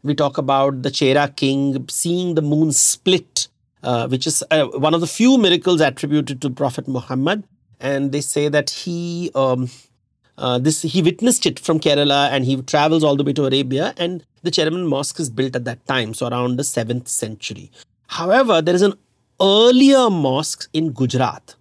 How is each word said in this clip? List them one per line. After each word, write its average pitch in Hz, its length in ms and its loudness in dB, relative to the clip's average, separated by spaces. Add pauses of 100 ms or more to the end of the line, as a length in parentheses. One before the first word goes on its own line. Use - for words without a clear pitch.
We 147 120 -2
talk 143 240 0
about 135 440 0
the 139 80 -2
Chera 139 460 2
king 139 540 -2
seeing 175 440 -2
the 156 60 2
moon 151 320 2
split, - 760 0 (340)
uh, 120 260 -2
which 131 180 -2
is, - 240 -2
uh, 156 180 4
one 156 260 0
of 170 80 0
the 170 40 -4
few 254 300 4
miracles 180 460 2
attributed 143 580 -2
to 143 80 -4
Prophet 131 400 -4
Muhammad. 135 560 -4 (340)
And 139 320 -4
they 143 120 -4
say 147 260 -2
that 147 220 0
he, 170 640 -8
um, 127 340 0 (720)
uh, 123 200 -2
this, 151 220 0
he 170 220 -2
witnessed 185 420 0
it - 160 -2
from 160 180 0
Kerala, 143 520 2
and 131 160 0
he 135 160 0
travels 151 420 2
all 143 120 2
the 139 80 0
way 139 100 -2
to 147 100 -2
Arabia, 135 540 -2
and 175 260 -6 (180)
the 170 80 -4
Cheraman 165 380 -2
Mosque 143 320 -4
is 147 80 -4
built 127 260 -4
at 123 120 -6
that 120 200 -12
time, 117 280 -2
so - 120 -6
around 123 300 -2
the 139 80 -4
seventh 123 440 -4
century. 107 640 -10 (360)
However, 190 560 2
there 175 120 2
is 180 60 2
an 196 140 4 (440)
earlier 247 680 6
mosque 147 640 -2
in 156 200 -2
Gujarat. 123 680 -2